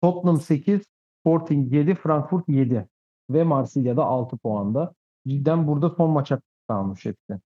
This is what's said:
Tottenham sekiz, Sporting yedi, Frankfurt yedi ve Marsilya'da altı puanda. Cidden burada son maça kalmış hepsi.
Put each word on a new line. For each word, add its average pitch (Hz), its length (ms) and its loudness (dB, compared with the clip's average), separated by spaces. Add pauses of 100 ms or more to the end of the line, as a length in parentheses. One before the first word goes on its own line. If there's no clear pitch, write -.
Tottenham 175 400 2
sekiz, 165 400 0 (380)
Sporting 160 540 0
yedi, 147 220 2
Frankfurt 160 540 -2
yedi 127 380 0 (420)
ve 147 140 2
Marsilya'da 135 600 0
altı 120 320 -2
puanda. 110 560 -2 (340)
Cidden 147 400 0
burada 147 220 0
son 165 200 0
maça 139 300 0 (280)
kalmış 98 380 -4
hepsi. 104 440 -10